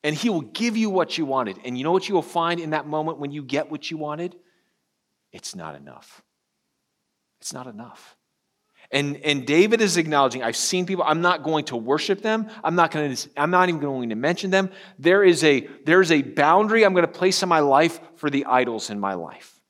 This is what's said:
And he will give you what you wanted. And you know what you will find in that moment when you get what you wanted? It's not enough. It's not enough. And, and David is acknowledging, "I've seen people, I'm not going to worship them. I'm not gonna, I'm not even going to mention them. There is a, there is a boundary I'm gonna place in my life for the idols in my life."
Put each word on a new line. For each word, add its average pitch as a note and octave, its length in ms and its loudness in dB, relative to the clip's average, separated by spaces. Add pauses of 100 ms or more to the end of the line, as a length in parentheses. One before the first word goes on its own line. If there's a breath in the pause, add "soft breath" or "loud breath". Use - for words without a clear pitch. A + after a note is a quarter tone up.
And D3+ 120 -2
he A3+ 140 -2
will E3+ 120 -2
give A3 360 -6
you A3 120 0
what F#3 280 -2
you D#3+ 80 -2
wanted. B2+ 400 -4
And B2 120 -8
you C3 60 -6
know D#3+ 80 0
what F#3+ 160 0
you G3+ 80 -2
will D#3+ 60 2
find E3+ 380 -4
in D#3+ 100 -8
that D3+ 180 -4
moment D#3 300 -6
when C#3+ 140 -10
you D3 120 -12
get C#3+ 260 -4
what D3+ 220 -10
you D#3+ 60 -10
wanted? D#3 380 -8 (960)
It's - 240 -16
not D#2 200 -14
enough. C#2+ 460 -20 (1200)
It's - 120 -14
not B2+ 140 -14
enough. A#2 480 -20 (760 soft breath)
And, C#3+ 260 -2
and C#3 280 -2
David G#3 360 4
is F3+ 160 2
acknowledging, C#3 440 2
"I've A#2 140 -2
seen F3+ 300 -2
people, F3 200 -4
I'm D#3 160 2
not F3 220 2
going D#3 220 -2
to B2+ 100 -8
worship D#3 460 -2
them. A3 280 -2 (140 loud breath)
I'm E3 120 0
not E3+ 160 4
gonna, D3 240 -4 (220)
I'm D3+ 140 0
not F3+ 180 4
even D#3+ 100 -4
going C3 300 -4
to G#2+ 60 -4
mention E3+ 340 -2
them. F#3+ 220 2 (260 loud breath)
There F3+ 260 4
is E3+ 200 6
a, C#3 240 4 (180 loud breath)
there F3 160 6
is E3+ 100 2
a C#3+ 120 4
boundary F#3+ 600 2
I'm F#3+ 120 4
gonna E3+ 120 4
place F#3 360 0
in F3+ 60 -4
my E3 100 4
life D3 400 4 (160)
for D3 140 -6
the C#3 160 -2
idols A#2+ 440 0
in G#2 100 -8
my G2 140 -2
life." - 560 -14